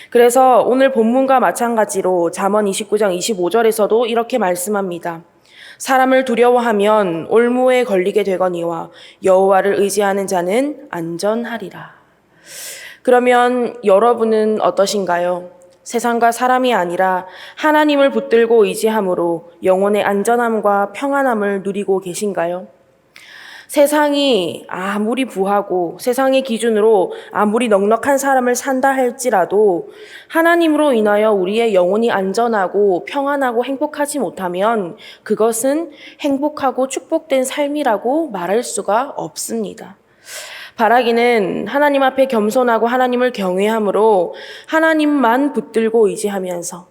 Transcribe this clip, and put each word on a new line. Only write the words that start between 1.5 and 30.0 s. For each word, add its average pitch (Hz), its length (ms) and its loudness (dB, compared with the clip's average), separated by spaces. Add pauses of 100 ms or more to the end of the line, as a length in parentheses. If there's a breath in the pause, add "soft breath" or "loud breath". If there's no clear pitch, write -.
잠언 196 360 0
이십구 208 300 -4
장 202 160 0
이십오 180 360 -2
절에서도 220 560 2
이렇게 233 320 -2
말씀합니다. 180 840 -4 (560 loud breath)
"사람을 262 480 2
두려워하면 214 1040 2
올무에 247 540 2
걸리게 196 400 0
되거니와 175 680 -4 (340 loud breath)
여호와를 190 560 4
의지하는 196 480 0
자는 196 640 -2
안전하리라." 196 1040 -8 (1080 loud breath)
그러면 247 840 2
여러분은 220 800 2
어떠신가요? 180 880 -2 (320)
세상과 233 480 0
사람이 254 420 0
아니라 180 520 0 (300 loud breath)
하나님을 302 560 2
붙들고 233 540 2
의지함으로 180 840 -2 (120)
영혼의 196 400 2
안전함과 226 920 0
평안함을 233 680 -2
누리고 190 360 -4
계신가요? 180 680 -6 (1000 loud breath)
세상이 285 1000 0
아무리 208 560 -4
부하고 190 760 -2
세상의 262 420 0
기준으로 220 720 0 (180 loud breath)
아무리 214 360 0
넉넉한 220 500 2
사람을 262 380 2
산다 262 340 -2
할지라도 214 1000 0 (400 loud breath)